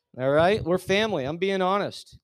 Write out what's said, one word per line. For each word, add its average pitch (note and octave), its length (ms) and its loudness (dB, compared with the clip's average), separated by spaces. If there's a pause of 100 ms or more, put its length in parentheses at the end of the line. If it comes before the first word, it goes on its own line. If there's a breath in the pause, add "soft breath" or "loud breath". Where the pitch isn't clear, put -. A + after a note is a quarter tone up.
(180)
All C3 140 0
right, E3+ 320 4
we're F3 140 2
family. G3 480 -2
I'm D3+ 120 -6
being F#3+ 240 -2
honest. F#3 640 -4